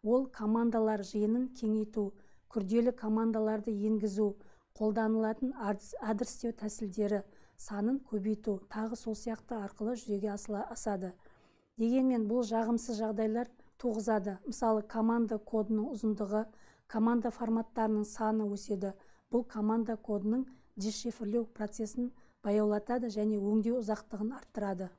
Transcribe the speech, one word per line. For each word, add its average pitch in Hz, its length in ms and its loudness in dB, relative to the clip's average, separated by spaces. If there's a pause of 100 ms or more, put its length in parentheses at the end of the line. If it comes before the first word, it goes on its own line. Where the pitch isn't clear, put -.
Ол 254 240 4
командалар 220 720 2
жиынын 214 460 0 (100)
кеңейту, 214 540 0 (420)
күрделі 214 400 2
командаларды 220 800 0
енгізу, 208 640 2 (420)
қолданылатын 220 800 0
адс-, 208 400 -4
адрестеу 226 560 -2
тәсілдері 208 720 -2 (340)
санын 220 540 -2
көбейту, 208 480 0 (100)
тағы 220 320 -4
сол 220 160 -4
сияқты 226 400 -6
арқылы 214 400 -4
жүзеге 208 380 -2
асыла-, 208 340 -4
асады. 190 460 -4 (680)
Дегенмен 240 480 4
бұл 240 160 2
жағымсыз 226 540 0
жағдайлар 220 500 0 (320)
туғызады. 214 540 0 (100)
Мысалы, 220 400 2
команда 226 540 2
кодының 220 560 0
ұзындығы, 214 480 0 (420)
команда 226 480 2
форматтарының 220 720 0
саны 214 400 0
өседі. 202 480 -4 (400)
Бұл 247 160 2
команда 220 480 0
кодының 214 480 0 (320)
дешифрлеу 220 680 -2 (100)
процесін 220 560 -4 (320)
баяулатады 214 640 2
және 208 320 0
өңдеу 214 400 2
ұзақтығын 214 560 -4
арттырады. 190 640 -4